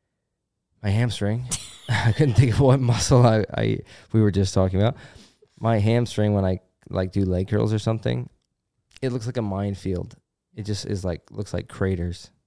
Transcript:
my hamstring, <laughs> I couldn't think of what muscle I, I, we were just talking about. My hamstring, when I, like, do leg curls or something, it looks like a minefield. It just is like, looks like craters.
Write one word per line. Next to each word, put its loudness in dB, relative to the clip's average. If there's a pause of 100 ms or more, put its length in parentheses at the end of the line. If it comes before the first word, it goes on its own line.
(840)
my -4
hamstring, -2 (240)
<laughs> -14
I 2
couldn't 2
think 6
of 2
what 4
muscle 4
I, 4 (100)
I, 0 (340)
we 4
were 4
just 0
talking 2
about. 2 (640)
My 0
hamstring, 2
when 2
I, -2 (280)
like, -4
do 0
leg 0
curls 0
or 0
something, -4 (720)
it -4
looks -6
like -8
a -2
minefield. -6 (400)
It -12
just -8
is -6
like, -6
looks -12
like -6
craters. -6 (160)